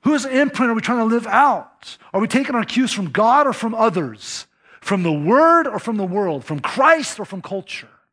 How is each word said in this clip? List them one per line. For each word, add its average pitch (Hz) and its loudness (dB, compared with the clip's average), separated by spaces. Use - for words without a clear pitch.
Whose 277 2
imprint 262 0
are - 0
we 226 0
trying 247 -2
to 226 0
live 226 -2
out? - 0
Are 190 0
we 220 0
taking 269 -2
our 226 0
cues 247 -2
from 185 -4
God 240 4
or 262 0
from 226 -6
others? 175 -4
From 190 -2
the 165 2
Word 294 4
or 214 -6
from 220 -6
the 196 -2
world? 180 -4
From 151 -6
Christ 302 0
or 202 -8
from 190 -12
culture? - -12